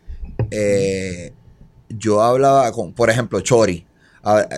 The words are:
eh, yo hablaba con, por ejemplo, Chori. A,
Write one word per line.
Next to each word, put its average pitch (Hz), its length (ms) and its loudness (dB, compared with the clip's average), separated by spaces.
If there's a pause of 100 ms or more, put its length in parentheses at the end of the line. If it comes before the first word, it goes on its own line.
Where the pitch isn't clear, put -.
(500)
eh, 95 840 -2 (560)
yo 107 340 0
hablaba 131 500 4
con, 95 220 -8
por 117 160 2
ejemplo, 110 300 -2
Chori. 101 460 2 (380)
A, 104 220 2 (120)